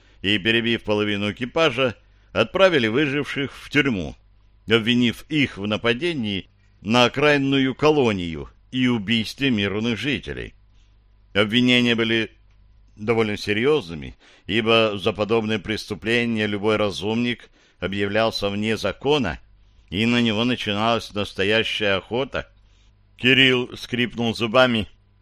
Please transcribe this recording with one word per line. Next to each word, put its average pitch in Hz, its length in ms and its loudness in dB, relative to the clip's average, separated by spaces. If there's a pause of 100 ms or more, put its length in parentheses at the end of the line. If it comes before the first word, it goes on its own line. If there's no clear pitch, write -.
(220)
и, 104 180 2
перебив 113 440 0
половину 104 480 -2
экипажа, 127 640 -2 (380)
отправили 147 540 4
выживших 139 680 -2
в - 160 -20
тюрьму, 92 460 0 (540)
обвинив 117 600 2
их 147 280 -2
в 98 100 -6
нападении 117 800 -2 (320)
на 120 240 4
окраинную 135 720 2
колонию 101 720 0 (220)
и 127 160 0
убийстве 117 600 -2
мирных 107 480 -2
жителей. 73 560 -8 (800)
Обвинения 120 600 2
были 113 360 0 (640)
довольно 107 420 0
серьезными, 101 760 -2 (320)
ибо 110 500 4
за 95 160 -2
подобное 107 460 0
преступление 110 880 -2
любой 104 280 0
разумник 107 720 -2 (300)
объявлялся 101 680 -2
вне 107 260 -2
закона, 104 640 -2 (500)
и 104 160 -2
на 120 160 2
него 113 220 0
начиналась 110 680 -2
настоящая 101 840 0
охота. 113 520 -6 (680)
Кирилл 127 600 2
скрипнул 117 580 -4
зубами. 117 520 2 (340)